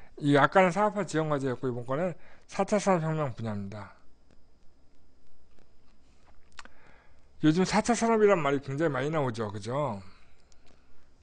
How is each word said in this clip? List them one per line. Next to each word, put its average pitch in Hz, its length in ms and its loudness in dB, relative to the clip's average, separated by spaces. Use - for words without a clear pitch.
이 143 180 6
아까는 180 340 8
사업화 202 360 2
지원 156 220 0
과제였고, 135 400 -2
이번 120 180 -4
거는 156 280 -2
사 - 180 -2
차 208 140 2
산업혁명 160 560 0
분야입니다. 104 600 -8
요즘 160 220 4
사 190 160 2
차 233 140 2
산업이란 214 440 4
말이 143 220 2
굉장히 139 300 -2
많이 139 200 0
나오죠. 123 400 0
그죠? 110 500 -4